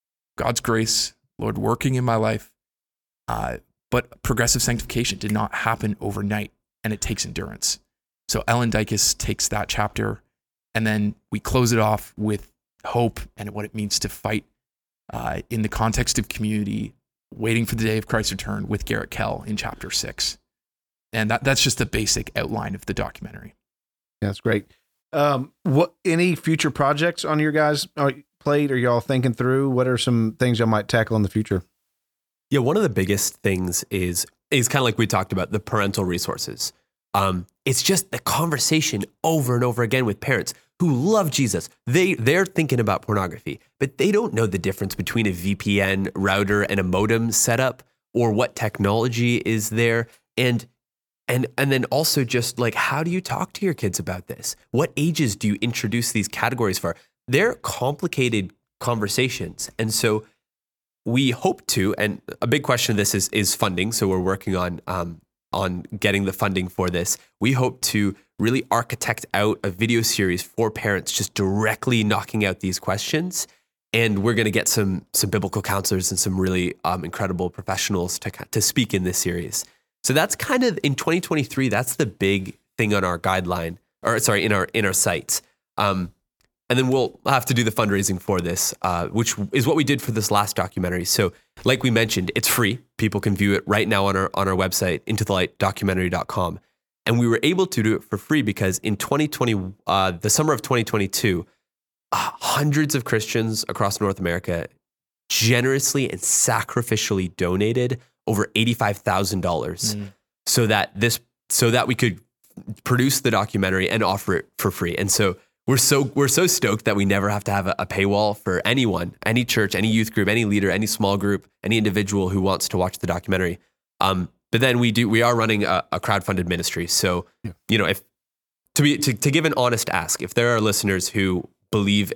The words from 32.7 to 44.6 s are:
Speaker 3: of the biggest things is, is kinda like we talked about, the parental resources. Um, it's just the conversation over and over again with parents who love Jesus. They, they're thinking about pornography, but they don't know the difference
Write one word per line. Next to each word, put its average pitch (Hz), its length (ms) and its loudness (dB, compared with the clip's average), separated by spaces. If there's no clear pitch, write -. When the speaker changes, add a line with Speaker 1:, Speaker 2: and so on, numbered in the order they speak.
Speaker 3:
of 220 60 2
the 160 60 2
biggest 98 480 0
things 92 520 -2
is, 90 360 -2
is 123 180 4
kinda 135 140 2
like 117 140 2
we 113 100 4
talked 98 260 0
about, 92 180 -2
the 101 80 -2
parental 101 460 0
resources. - 640 -6
Um, 95 340 0
it's 131 160 -2
just - 300 0
the - 80 -6
conversation 151 840 0
over 147 320 2
and 120 80 2
over 123 200 0
again 123 220 2
with 101 140 -2
parents 120 340 -2
who 170 140 4
love 170 380 2
Jesus. 104 380 0
They, 180 260 4
they're 151 320 4
thinking 143 340 0
about 101 220 0
pornography, 95 580 -4
but 139 180 -4
they 196 140 2
don't 208 220 0
know 113 120 2
the 95 140 0
difference 95 340 -4